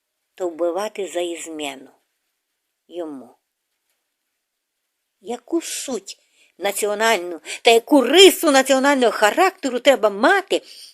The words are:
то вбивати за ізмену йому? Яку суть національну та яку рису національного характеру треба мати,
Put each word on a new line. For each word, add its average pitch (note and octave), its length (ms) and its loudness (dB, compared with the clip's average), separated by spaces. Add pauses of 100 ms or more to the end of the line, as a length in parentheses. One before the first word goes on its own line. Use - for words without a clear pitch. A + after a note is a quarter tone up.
(360)
то F#3 140 -8
вбивати F3 580 -6
за E3 120 -8
ізмену D#3 720 -10 (960)
йому? D3+ 480 -14 (1900)
Яку A#3+ 400 -8
суть - 580 -12 (400)
національну G3+ 840 -4 (200)
та A#3 100 6
яку A#3 300 4
рису E4 500 6
національного C4 600 2
характеру B3+ 680 0
треба A#3 300 2
мати, G#3 520 0 (320)